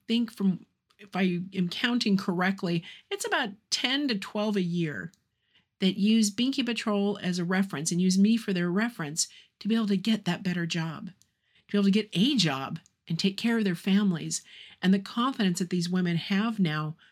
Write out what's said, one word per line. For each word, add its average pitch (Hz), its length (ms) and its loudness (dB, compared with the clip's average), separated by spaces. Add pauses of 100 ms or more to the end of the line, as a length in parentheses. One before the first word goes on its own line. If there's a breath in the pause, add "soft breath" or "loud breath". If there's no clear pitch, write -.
think 226 240 0
from, - 360 -2 (320)
if - 160 -12
I 180 240 2 (160)
am 180 140 0
counting 240 460 0
correctly, 180 680 0 (260 loud breath)
it's 403 160 -6
about 320 240 0 (220)
ten 277 380 -2
to 208 100 -2
twelve 208 360 -4
a 196 60 0
year 170 500 -4 (680)
that 190 180 2
use 214 320 4
Binky 254 340 -2
Patrol 208 600 0
as 180 160 -2
a 175 40 0
reference 180 480 0
and 175 80 0
use 185 160 4
me 208 220 6
for 214 160 -2
their 175 160 0
reference 175 580 -2 (320 loud breath)
to - 80 -8
be 220 60 2
able 226 140 2
to 202 100 2
get 214 280 0
that 175 180 -2
better 175 240 -2
job, 165 400 -6
to - 640 -20
be 202 80 2
able 202 60 4
to 196 60 6
get 214 220 2
a 262 220 4
job 151 420 0 (300)
and 165 100 -4
take 196 180 0
care 233 220 0
of 220 60 0
their 190 100 0
families, 175 680 0 (360 loud breath)
and 185 140 4
the 202 60 4
confidence 226 580 0
that 175 140 -4
these 175 180 0
women 180 280 0
have 208 420 -2
now 156 360 0 (160 soft breath)